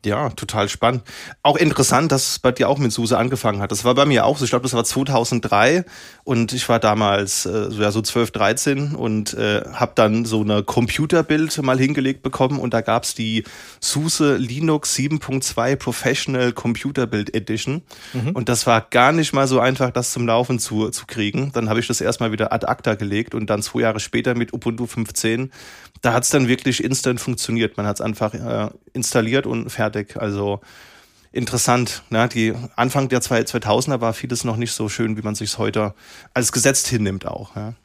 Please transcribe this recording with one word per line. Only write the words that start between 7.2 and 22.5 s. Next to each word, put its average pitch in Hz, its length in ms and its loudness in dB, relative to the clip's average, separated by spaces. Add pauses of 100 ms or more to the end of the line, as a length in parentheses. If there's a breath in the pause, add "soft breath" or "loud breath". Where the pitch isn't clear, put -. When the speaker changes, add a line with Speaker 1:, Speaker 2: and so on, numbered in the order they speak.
Speaker 1:
äh, 101 260 -2
so, 107 100 -4
ja, 104 80 4
so 107 120 0
zwölf, 113 300 0
dreizehn 135 640 0
und, 107 380 -2
äh, 104 380 0
hab - 240 -2
dann 113 300 4
so 110 160 0
eine 104 200 2
Computerbild 151 1000 2
mal 131 180 2
hingelegt 135 420 0
bekommen 135 380 0
und 120 140 -2
da 117 80 2
gab's 113 340 -2
die 110 300 -2 (340 loud breath)
suse 147 560 2
Linux 143 580 0
sieben 147 260 0
Punkt 135 260 -4
zwei 131 320 0
Professional 127 760 0
Computer 120 560 -2
Build 107 260 -4
Edition. 110 480 -4 (300 loud breath)
Speaker 2:
Mhm. 127 200 -2
Speaker 1:
Und 123 180 -4
das - 180 0
war 113 140 4
gar 127 320 4
nicht 160 180 2
mal 139 160 2
so 127 140 4
einfach, 127 300 2
das 123 200 -2
zum 120 160 -2
Laufen 120 320 2
zu, 107 300 -2
zu - 160 -8
kriegen. 113 480 -2
Dann 113 160 0
hab 110 80 2
ich 120 100 0
das - 140 -2
erstmal 113 320 0
wieder 107 180 0